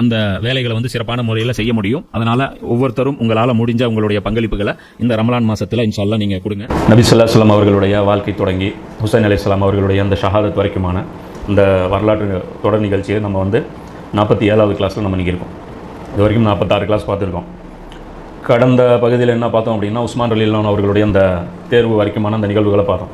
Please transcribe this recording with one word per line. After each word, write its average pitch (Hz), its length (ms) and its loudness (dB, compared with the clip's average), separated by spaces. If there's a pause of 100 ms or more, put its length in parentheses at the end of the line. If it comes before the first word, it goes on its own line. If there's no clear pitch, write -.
அந்த 117 120 2 (300)
வேலைகளை 123 340 -2
வந்து 123 160 -6
சிறப்பான 117 340 -4
முறையில 113 300 -2
செய்ய 113 200 0
முடியும். 110 260 -2 (120)
அதனால 117 320 0 (240)
ஒவ்வொருத்தரும் 131 520 -2
உங்களால 113 360 2
முடிஞ்ச 117 300 0
உங்களுடைய 107 380 0
பங்களிப்புகளை 107 460 -2 (280)
இந்த 120 180 0
ரமலான் 120 300 0
மாசத்துல 110 380 -2
இன்ஷா 104 160 -4
அல்லாஹ் 107 180 0
நீங்க 98 220 -2
கொடுங்க. 104 180 -6 (300)
நபி 117 100 8
ஸல்லல்லாஹு 113 260 6
அலைஹி - 60 2
வஸல்லம் 107 220 6
அவர்களுடைய 101 520 4
வாழ்க்கை 101 320 0
தொடங்கி 95 300 0 (320)
ஹுசைன் 107 260 2
அலைஹிஸ்ஸலாம் 101 380 2
அவர்களுடைய 98 400 2
அந்த 98 160 0
ஷஹாதத் 101 380 0
வரைக்குமான 95 360 -2 (540)
இந்த 98 100 4 (300)
வரலாற்று 107 360 0 (360)
தொடர் 107 200 2
நிகழ்ச்சியை 98 400 -2
நம்ம 98 200 -2
வந்து 101 160 0 (580)
நாற்பத்தி 104 340 2
ஏழாவது 107 260 2
கிளாஸ்ல 101 280 -4
நம்ம 95 100 -2
இன்னைக்கு 90 160 -2
இருக்கோம். 87 180 -8 (640)
இது 101 120 -2
வரைக்கும் 107 260 4
நாற்பத்தாறு 101 400 0
கிளாஸ் 107 180 -2
பார்த்துருக்கோம். 92 400 -4 (1000)
கடந்த 123 340 4 (180)
பகுதியில் 123 320 2
என்ன 117 220 0
பார்த்தோம் 113 200 0
அப்படின்னா, 104 320 -2
உஸ்மான் 120 260 -2
ரலியல்லாஹு 110 280 2
அன்ஹு 107 120 0
அவர்களுடைய 101 340 2
அந்த 98 140 4 (500)
தேர்வு 117 280 4
வரைக்குமான 104 400 0
அந்த 104 120 0
நிகழ்வுகளை 101 380 2
பார்த்தோம். 92 240 -4